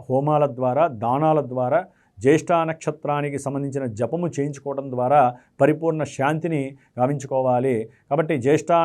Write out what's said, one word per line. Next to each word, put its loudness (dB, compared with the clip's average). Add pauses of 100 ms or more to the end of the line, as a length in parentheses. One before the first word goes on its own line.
హోమాల 2 (120)
ద్వారా, 2
దానాల 0 (100)
ద్వారా, 0 (400)
జ్యేష్ఠ 4
నక్షత్రానికి -2
సంబంధించిన -6
జపము -4
చేయించుకోవడం -6
ద్వారా 2 (260)
పరిపూర్ణ 2
శాంతిని -2 (240)
గావించుకోవాలి. 0 (200)
కాబట్టి 0
జ్యేష్ఠ 2 (140)